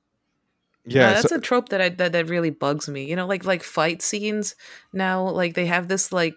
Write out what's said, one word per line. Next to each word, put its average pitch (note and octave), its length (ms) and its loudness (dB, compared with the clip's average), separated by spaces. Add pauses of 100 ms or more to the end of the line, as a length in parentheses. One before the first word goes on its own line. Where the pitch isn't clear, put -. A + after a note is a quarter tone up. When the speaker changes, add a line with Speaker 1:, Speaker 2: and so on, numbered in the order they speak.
(840)
Speaker 1:
Yeah, B2 220 8
Speaker 2:
No, - 60 6
that's G#3+ 180 4
Speaker 1:
so E4 60 0
Speaker 2:
a - 40 -4
trope B3 280 -2
that F#3+ 120 0
I, F3+ 80 2
that, F3+ 220 -2
that E3+ 160 0
really E3+ 240 0
bugs D3 380 -2
me. C3+ 160 -8
You D#3 100 -6
know, F3+ 100 -4
like, F#3 200 -4
like, F#3 180 0
fight E3 400 -2
scenes G#3 500 -4 (380)
now, F#3+ 360 -2
like, F3 280 -2
they F3 100 0
have F3 220 0
this, F#3+ 240 -2
like, E3+ 260 0